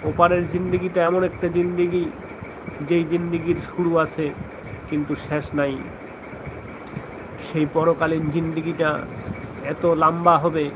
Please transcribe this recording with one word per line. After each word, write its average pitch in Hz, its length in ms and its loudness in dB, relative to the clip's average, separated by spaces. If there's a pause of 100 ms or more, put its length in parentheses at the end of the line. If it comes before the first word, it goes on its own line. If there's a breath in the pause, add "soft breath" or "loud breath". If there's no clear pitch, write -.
ওপারের 175 340 6 (100)
জিন্দিগিটা 180 460 0 (100)
এমন 185 200 4
একটা 175 180 -4 (100)
জিন্দিগি, 175 460 2 (840)
যেই 170 240 4
জিন্দিগির 170 480 0 (100)
শুরু 175 220 0 (120)
আছে 156 220 -2 (640)
কিন্তু 147 240 -2 (120)
শেষ 147 200 -2 (140)
নাই। 143 140 0 (1700)
সেই 156 180 2 (100)
পরকালীন 160 500 4 (100)
জিন্দিগিটা 160 540 0 (800)
এত - 120 -4 (180)
লম্বা 170 420 6
হবে 156 220 2 (100)